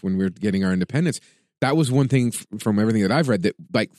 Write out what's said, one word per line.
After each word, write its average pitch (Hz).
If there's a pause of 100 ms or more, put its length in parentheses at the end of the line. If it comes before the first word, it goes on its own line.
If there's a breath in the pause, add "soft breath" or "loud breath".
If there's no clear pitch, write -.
when 95
we 95
were 95
getting 98
our 92
independence, 120 (400 soft breath)
that 135
was 151
one 135
thing 127
f-, - (140)
from 104
everything 110
that 95
I've 147
read 101
that, 101 (180)
like, -